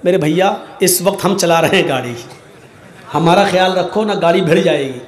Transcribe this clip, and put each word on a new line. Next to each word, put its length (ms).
मेरे 120
भैया, 500
इस 200
वक्त 220
हम 140
चला 220
रहे 180
हैं 120
गाड़ी, 260
हमारा 380
ख्याल 220
रखो 300
ना, 100
गाड़ी 280
भिड़ 180
जाएगी। 480